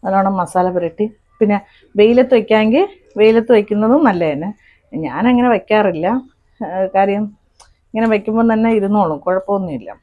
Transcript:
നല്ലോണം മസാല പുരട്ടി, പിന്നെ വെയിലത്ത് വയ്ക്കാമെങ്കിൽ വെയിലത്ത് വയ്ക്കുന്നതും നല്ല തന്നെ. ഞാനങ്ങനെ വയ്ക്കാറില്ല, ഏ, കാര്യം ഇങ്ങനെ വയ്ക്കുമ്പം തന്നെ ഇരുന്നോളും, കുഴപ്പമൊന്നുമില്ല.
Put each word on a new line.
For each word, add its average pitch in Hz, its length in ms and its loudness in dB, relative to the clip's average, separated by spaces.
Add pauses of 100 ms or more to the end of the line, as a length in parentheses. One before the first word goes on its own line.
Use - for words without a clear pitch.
നല്ലോണം 196 360 0
മസാല 180 260 -2 (100)
പുരട്ടി, 175 300 -4 (320)
പിന്നെ 208 200 0 (420)
വെയിലത്ത് 247 380 4
വയ്ക്കാമെങ്കിൽ 220 460 2 (360)
വെയിലത്ത് 226 360 4
വയ്ക്കുന്നതും 220 540 2
നല്ല 180 120 -2 (100)
തന്നെ. 156 180 -6 (560)
ഞാനങ്ങനെ 240 480 0
വയ്ക്കാറില്ല, 190 540 -2 (580)
ഏ, - 20 -12 (280)
കാര്യം 202 280 0 (680)
ഇങ്ങനെ 226 220 -2
വയ്ക്കുമ്പം 220 400 0
തന്നെ 220 260 0
ഇരുന്നോളും, 196 480 -2
കുഴപ്പമൊന്നുമില്ല. 185 760 -4